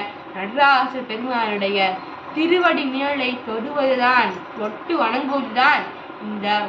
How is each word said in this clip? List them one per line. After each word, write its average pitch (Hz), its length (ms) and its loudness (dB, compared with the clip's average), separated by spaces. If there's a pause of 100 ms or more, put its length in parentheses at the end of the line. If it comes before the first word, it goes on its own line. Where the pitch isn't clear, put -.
(340)
நடராச 262 640 4
பெருமானுடைய 220 800 -2 (560)
திருவடி 330 500 4
நிழலை 269 440 -2 (160)
தொடுவதுதான், 247 880 2 (240)
தொட்டு 220 420 -4
வணங்குவதுதான் 262 880 2 (400)
இந்த 208 240 -6 (220)